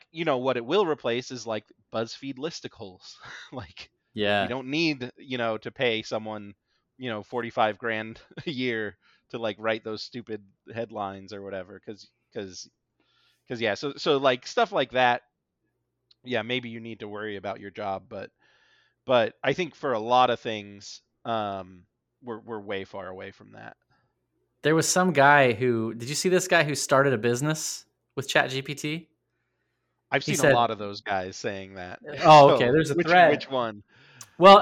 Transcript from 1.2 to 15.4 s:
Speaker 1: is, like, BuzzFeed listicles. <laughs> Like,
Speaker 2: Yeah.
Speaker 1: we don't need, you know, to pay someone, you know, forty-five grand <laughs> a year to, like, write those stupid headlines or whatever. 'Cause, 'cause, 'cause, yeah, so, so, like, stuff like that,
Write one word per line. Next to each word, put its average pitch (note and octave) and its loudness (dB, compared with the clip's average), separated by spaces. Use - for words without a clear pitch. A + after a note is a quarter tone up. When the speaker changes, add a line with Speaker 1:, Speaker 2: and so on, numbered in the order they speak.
Speaker 1:
is, A#2+ -12
like, A2 -6
BuzzFeed B2 -8
listicles. B2 -14
<laughs> - -20
Like, - -16
Speaker 2:
Yeah. G2+ 0
Speaker 1:
we F#2+ -2
don't B2+ -8
need, D3 -2
you C3 -8
know, A#2 -2
to A2 -12
pay A2+ -2
someone, G#2+ -10
you B2+ -10
know, G#2+ -8
forty-five A2+ -2
grand A2 -8
<laughs> C3 -12
a - -6
year A#2 -6
to, - -12
like, A2 -6
write A2 -4
those G#2+ -10
stupid G#2+ -14
headlines G2+ -10
or G2+ -12
whatever. F#2+ -12
'Cause, - -18
'cause, F#2+ -14
'cause, B2 -8
yeah, G#2+ 2
so, C#3 -6
so, D3+ 2
like, C3 0
stuff - 0
like D3+ -2
that, B2 2